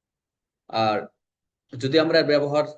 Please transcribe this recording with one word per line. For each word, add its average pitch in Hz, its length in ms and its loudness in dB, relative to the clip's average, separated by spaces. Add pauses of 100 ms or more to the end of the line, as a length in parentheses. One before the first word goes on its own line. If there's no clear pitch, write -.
(680)
আর 110 280 -2 (760)
যদি 135 260 -4
আমরা 160 200 2
এর 143 80 0
ব্যবহার 147 380 2 (120)